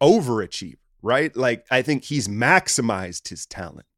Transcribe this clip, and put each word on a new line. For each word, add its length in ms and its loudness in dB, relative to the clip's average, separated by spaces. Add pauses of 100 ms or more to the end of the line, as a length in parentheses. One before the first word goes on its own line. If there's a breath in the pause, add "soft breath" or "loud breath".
overachiever, 760 2 (260)
right? 320 0
Like, 340 -2
I 140 2
think 220 -2
he's 240 -4
maximized 1000 0
his 180 -14
talent. 420 -14 (120)